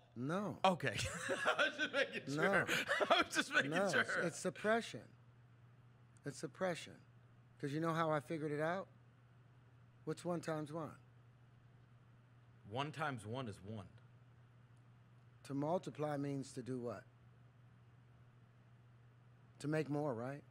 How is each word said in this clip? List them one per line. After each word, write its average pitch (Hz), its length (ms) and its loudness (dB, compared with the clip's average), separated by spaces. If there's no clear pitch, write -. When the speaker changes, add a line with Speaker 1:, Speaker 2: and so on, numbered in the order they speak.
Speaker 1:
No. 156 500 -2
Speaker 2:
Okay. 139 300 4
<laughs> - 140 -6
I - 180 6
was 302 160 2
just 302 140 0
making 233 420 -2
Speaker 1:
No. 156 80 2
Speaker 2:
sure. 180 220 6
<laughs> - 240 2
I 359 60 10
was - 180 2
just 285 180 2
making 285 180 4
Speaker 1:
No, 381 200 4
Speaker 2:
sure. - 100 6
Speaker 1:
it's, - 100 0
it's 170 160 -2
suppression. 208 600 0
It's 139 140 -6
suppression. 160 540 -4
'Cause 143 100 -4
you 147 80 -2
know 165 140 2
how 160 180 2
I 151 80 4
figured 160 320 -4
it 147 100 -2
out? 175 260 0
What's 156 180 -6
one 170 180 -2
times 151 300 -2
one? 151 200 -6
Speaker 2:
One 135 220 -2
times 135 340 -4
one 120 220 -6
is 95 160 -10
one. 101 220 -10
Speaker 1:
To 139 80 -6
multiply 147 640 -2
means 139 360 -4
to 135 80 -8
do 127 180 -6
what? 117 240 -8
To - 80 -6
make 156 220 0
more, 147 240 0
right? 127 380 -6